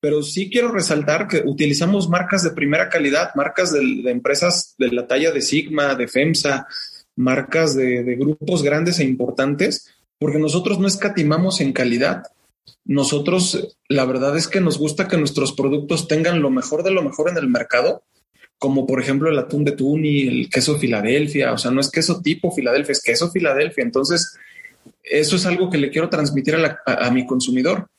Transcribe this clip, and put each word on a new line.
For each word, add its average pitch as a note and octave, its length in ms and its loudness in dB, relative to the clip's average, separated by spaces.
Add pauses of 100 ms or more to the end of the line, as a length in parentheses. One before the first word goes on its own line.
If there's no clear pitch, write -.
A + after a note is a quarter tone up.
pero D3+ 240 0
sí F#3+ 260 -6
quiero A#3+ 220 0
resaltar D#3+ 560 0
que D#3+ 160 0
utilizamos D#3 640 0
marcas F3+ 340 0
de E3 80 0
primera D#3 380 0
calidad, D3+ 480 0
marcas D3+ 360 -2
de, D3 60 2 (240)
de B2+ 80 0
empresas C3+ 680 0
de B2 140 0
la B2 160 -2
talla D3 240 2
de D3 100 0
Sigma, D3 540 0
de B2 140 -2
femsa, C#3 580 0 (480)
marcas C3+ 640 0
de, B2+ 260 0
de B2 140 -2
grupos D3+ 480 0
grandes D#3+ 340 2
e D3+ 60 2
importantes, C3 920 -2 (240)
porque D3+ 220 0
nosotros F3 400 0
no G3 80 2
escatimamos F#3 720 0
en C3+ 120 0
calidad. B2 520 0 (600)
Nosotros, D3 920 0 (120)
la C#3 160 2
verdad C3 320 0
es D#3+ 120 -2
que G3 120 0
nos D#3+ 180 2
gusta D#3 280 -2
que F3 120 0
nuestros C#3 340 0
productos D3 560 -2
tengan D#3+ 340 2
lo C#3 80 2
mejor C3 320 -2
de F#3+ 80 2
lo F#3 120 2
mejor D3+ 280 -2
en F3 60 -4
el D3 100 -2
mercado, A#2+ 560 0 (560)
como C3+ 280 0
por B2+ 140 0
ejemplo C#3 280 0
el D3+ 100 2
atún C#3+ 260 -2
de C#3 80 2
Tuni, D3 500 2
el B2 260 0
queso D3 300 0
Filadelfia, C3 720 0
o A2+ 60 -2
sea, B2 140 -2
no C3+ 80 2
es C#3 100 -2
queso E3 300 -2
tipo E3 320 -2
Filadelfia, C#3 400 0
es C#3 100 -2
queso A#2+ 260 0
Filadelfia. D3+ 540 0
Entonces, C#3 540 -2 (680)
eso D3 320 0
es F3+ 120 0
algo F3+ 220 0
que E3 100 -2
le C#3+ 120 0
quiero E3 180 -2
transmitir D3 460 0
a E3 40 2
la, D#3 280 0
a, B2 220 0
a - 20 2
mi B2+ 160 2
consumidor B2+ 640 0 (100)